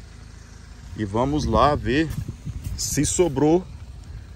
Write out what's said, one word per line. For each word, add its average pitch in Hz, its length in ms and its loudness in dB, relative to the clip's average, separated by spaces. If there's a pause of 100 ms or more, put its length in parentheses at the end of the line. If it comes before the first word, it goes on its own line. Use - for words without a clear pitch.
(960)
e 104 80 -2
vamos 123 400 2
lá 117 320 6
ver 131 340 2 (680)
se - 280 0
sobrou 160 640 4 (680)